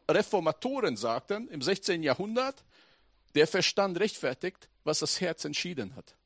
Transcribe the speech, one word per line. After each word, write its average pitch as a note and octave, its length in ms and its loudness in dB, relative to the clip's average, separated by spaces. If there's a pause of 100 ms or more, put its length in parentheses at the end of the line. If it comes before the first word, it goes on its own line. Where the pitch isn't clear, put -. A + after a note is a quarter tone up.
Reformatoren F#3 920 0
sagten B2+ 500 -4
im C#3+ 160 -8
sechzehnten F3 400 0
Jahrhundert, A3 600 0 (680)
der D3+ 140 8
Verstand F#3+ 520 2
rechtfertigt, - 680 -4 (140)
was D3+ 160 2
das - 200 0
Herz E3 260 -2
entschieden D3 500 -6
hat. - 200 -20 (100)